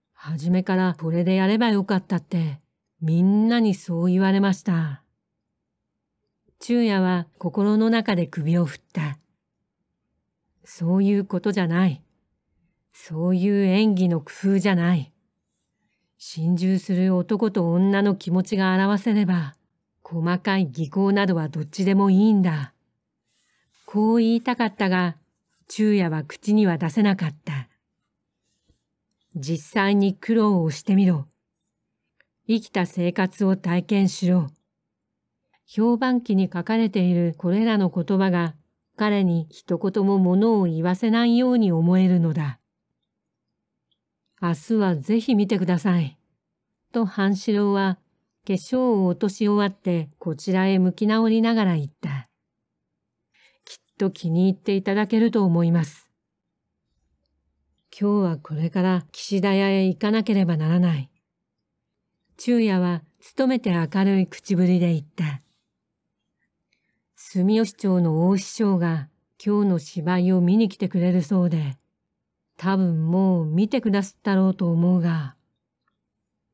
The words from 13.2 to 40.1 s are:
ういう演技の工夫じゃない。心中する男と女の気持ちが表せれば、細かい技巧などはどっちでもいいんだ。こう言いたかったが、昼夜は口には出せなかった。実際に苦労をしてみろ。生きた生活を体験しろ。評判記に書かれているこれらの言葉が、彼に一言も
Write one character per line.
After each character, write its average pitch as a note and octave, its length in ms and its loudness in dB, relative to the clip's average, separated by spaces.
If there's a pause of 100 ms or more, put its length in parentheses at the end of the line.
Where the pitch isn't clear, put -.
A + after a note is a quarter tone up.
う F#3 80 2
い F#3 120 2
う G3+ 140 2
演 G3 320 2
技 F#3 140 2
の E3 120 0
工 - 120 -20 (240)
夫 - 20 2
じ F#3+ 100 0
ゃ F#3+ 60 2
な F3 220 2
い。 C#3 160 -6 (1040)
心 E3 380 -2
中 F#3 240 0
す F#3+ 120 -6
る F#3 220 2
男 F#3+ 380 -2
と F3 180 0
女 G3 320 2
の G3+ 140 0
気 F3 160 -6
持 F#3 100 2
ち F#3+ 140 -4
が F#3 180 0
表 G3 260 0
せ A3 140 0
れ G#3 100 2
ば、 E3+ 300 -2 (480)
細 E3+ 360 -4
か F#3+ 180 -2
い F#3 100 0
技 D3 220 -8
巧 G3 240 0
な G3+ 140 2
ど F#3 100 0
は D#3 120 -4
ど D3+ 120 -8
っ D#3 60 -8
ち - 180 -6
で G3 100 2
も G3 160 4
い F#3 60 4
い G#3+ 160 4
ん G3+ 80 4
だ。 D#3 320 -2 (1120)
こ G#3+ 300 0
う A#3+ 40 4
言 A#3 180 2
い A3+ 40 0
た A#3+ 160 -4
か A#3 100 -2
っ - 80 -6
た G3 140 -2
が、 F3+ 280 0 (520)
昼 G#3+ 280 0
夜 F3+ 120 0
は D#3 160 -4
口 - 300 -4
に G#3+ 120 4
は E3+ 120 0
出 E3 100 -2
せ G#3+ 140 0
な G3+ 120 4
か F3+ 120 -4
っ D3 180 -8
た。 C#3 240 -8 (1700)
実 D3+ 360 -8
際 G3+ 220 2
に G3 200 2
苦 - 200 -4
労 G#3 280 2
を D#3+ 80 0
し - 120 -10
て F#3+ 140 2
み G3 100 4
ろ。 D#3 220 0 (1200)
生 A3 140 0
き - 80 -18
た F3+ 160 -2
生 F3 260 -4
活 F#3+ 320 -2
を F#3+ 120 2
体 F3 280 -2
験 G3 240 2
し - 180 -4
ろ。 F3 220 2 (1200)
評 A#3 320 0
判 B3+ 240 0
記 A3 120 -2
に F#3+ 160 2
書 F3 140 -6
か A3 140 -2
れ A3+ 100 2
て G3 120 -2
い F3+ 120 2
る E3+ 240 0
こ F3 140 -2
れ G#3+ 160 2
ら A3 100 0
の F#3+ 140 2
言 F#3 260 -2
葉 F#3+ 140 2
が、 E3+ 240 -2 (420)
彼 G#3 280 0
に E3+ 260 0
一 - 260 -6
言 F#3+ 300 -2
も G3 120 2